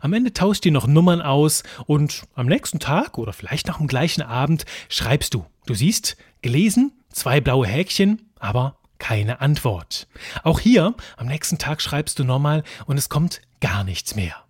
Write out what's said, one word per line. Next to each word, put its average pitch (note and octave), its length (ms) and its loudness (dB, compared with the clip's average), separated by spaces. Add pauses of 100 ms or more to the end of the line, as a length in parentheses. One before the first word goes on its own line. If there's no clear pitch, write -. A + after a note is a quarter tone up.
Am D3 120 -2
Ende A#3+ 200 0
tauscht G3 340 0
ihr E3 60 6
noch A#2+ 160 2
Nummern E3+ 340 6
aus D3 400 2 (240)
und D3 380 0 (100)
am B2 120 -2
nächsten F3 340 0
Tag E3 360 -2
oder A2 160 -6
vielleicht - 360 -8
noch E3+ 100 -6
am D3+ 80 0
gleichen C3 360 0
Abend C3 420 0 (240)
schreibst - 460 -2
du. F#2+ 120 -4 (200)
Du B2 80 -2
siehst, C#3 420 0 (260)
gelesen, G3+ 480 2 (220)
zwei C#3 280 0
blaue B2+ 280 2
Häkchen, G3 600 0 (120)
aber B2+ 360 -2 (240)
keine A2 420 -2
Antwort. C3+ 640 -2 (380)
Auch D#3+ 160 2
hier, A3+ 340 6 (240)
am A#2 80 -8
nächsten D#3 320 -4
Tag D3+ 240 -4
schreibst - 360 -4
du C#3+ 60 0
nochmal C#3+ 380 2 (240)
und C#3+ 100 0
es - 140 -2
kommt E3 320 0 (180)
gar G2 240 0
nichts F#2 300 -8
mehr. F#2 220 -4 (140)